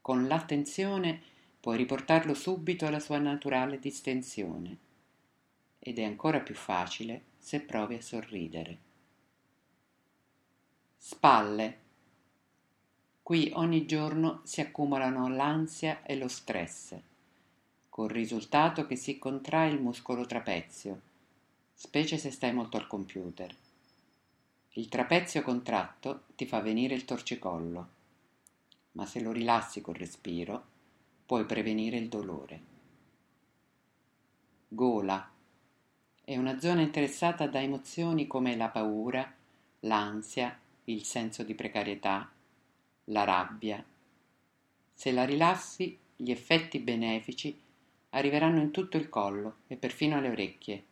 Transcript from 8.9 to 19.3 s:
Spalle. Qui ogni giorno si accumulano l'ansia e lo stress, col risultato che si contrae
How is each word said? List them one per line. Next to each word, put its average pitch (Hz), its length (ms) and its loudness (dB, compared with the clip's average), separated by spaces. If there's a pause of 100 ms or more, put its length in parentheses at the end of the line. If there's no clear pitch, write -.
Spalle. 110 840 4 (1400)
Qui 165 320 4
ogni 165 320 4
giorno 156 580 2
si - 160 -6
accumulano 135 680 2
l'ansia 151 760 0
e 139 140 -2
lo 135 120 -2
stress, - 680 -6 (920)
col 107 200 -4
risultato 117 800 2
che 131 100 -4
si 135 220 -6
contrae 151 520 2